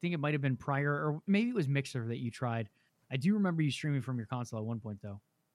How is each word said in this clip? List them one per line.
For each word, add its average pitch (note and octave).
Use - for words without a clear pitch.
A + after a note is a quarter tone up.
think F3
it D#3+
might D3
have D3
been C3
prior, C#3+
or D3+
maybe G#3+
it B3+
was D#3+
Mixer C3+
that A#2
you A#2+
tried. A#2
I C3
do F3+
remember F3+
you D3
streaming C#3+
from B2+
your A2+
console A#2+
at G#2+
one A2+
point, G#2
though. G2+